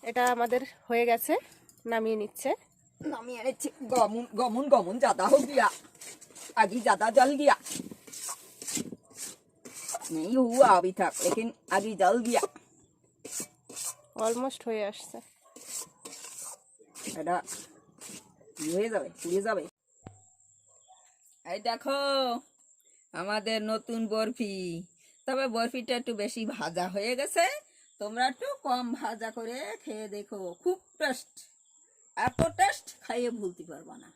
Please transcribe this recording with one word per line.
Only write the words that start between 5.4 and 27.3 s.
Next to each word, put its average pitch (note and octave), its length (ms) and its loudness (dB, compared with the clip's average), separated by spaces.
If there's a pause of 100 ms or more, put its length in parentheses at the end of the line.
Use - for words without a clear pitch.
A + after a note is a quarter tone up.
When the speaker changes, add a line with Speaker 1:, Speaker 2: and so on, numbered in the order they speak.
Speaker 2:
गया। A#3+ 180 6 (960)
अभी G#3 240 2
ज़्यादा G3+ 200 4 (120)
जल C4 120 8 (100)
गया। C#4+ 160 8 (2500)
नहीं F3 220 0
हुआ B3 320 8 (100)
अभी F#3 220 0
तक, E3+ 120 2 (120)
लेकिन A3 220 2 (300)
अभी G#3 240 0
जल G3 160 6 (100)
गया। A#3 160 2 (1800)
Speaker 1:
Almost A#3+ 440 -2
হয়ে G#3+ 220 -2
আসছে। - 280 -16 (2000)
Speaker 2:
এটা E3+ 160 -2 (1300)
ই - 100 -4
হয়ে G#3 200 0
যাবে, D#3 140 -2 (120)
পুড়ে F3 260 0
যাবে। F3+ 160 -2 (1900)
এই G3 60 -6 (100)
দেখো, B3+ 300 -2 (1200)
আমাদের G#3+ 380 -2 (140)
নতুন A3+ 280 -4 (120)
বরফি। A3 420 -2 (720)
তবে C4+ 180 -2 (100)
বরফিটা A#3+ 460 -2
একটু B3 120 -6 (100)
বেশি A3+ 200 -4 (140)
ভাজা E3+ 380 -2
হয়ে G#3 260 -2
গেছে, E4+ 240 0 (560)